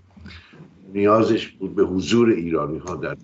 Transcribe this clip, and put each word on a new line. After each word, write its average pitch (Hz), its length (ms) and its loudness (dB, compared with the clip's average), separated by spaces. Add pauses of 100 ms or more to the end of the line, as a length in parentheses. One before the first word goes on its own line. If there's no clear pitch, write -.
(920)
نیازش 101 540 2
بود 92 280 -10
به 98 80 2
حضور 95 460 2
ایرانی 78 480 -2
ها 69 180 -10
در 73 280 -8